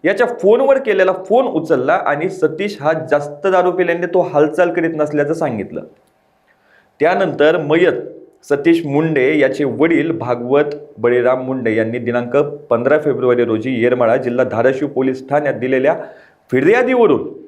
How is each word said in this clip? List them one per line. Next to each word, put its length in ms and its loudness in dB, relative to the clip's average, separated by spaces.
याच्या 240 2
फोनवर 500 4
केलेला 340 2
फोन 340 0
उचलला 480 0
आणि 360 -2
सतीश 520 -4
हा 120 0
जास्त 360 -2
दारू 240 2
पिल्याने 340 -2
तो 160 0
हालचाल 520 0
करीत 200 -2
नसल्याचं 400 -2
सांगितलं. 480 -6
त्यानंतर 580 2
मयत 360 2
सतीश 400 2
मुंडे 520 0
याचे 260 2
वडील 540 0
भागवत 460 0
बळीराम 460 0
मुंडे 320 -4
यांनी 220 -2
दिनांक 400 -2
पंधरा 600 0
फेब्रुवारी 460 0
रोजी 380 -2
येरमाळा 320 2
जिल्हा 300 -2
धाराशिव 420 0
पोलीस 420 -4
ठाण्यात 240 0
दिलेल्या 420 0
फिर्यादीवरून 800 2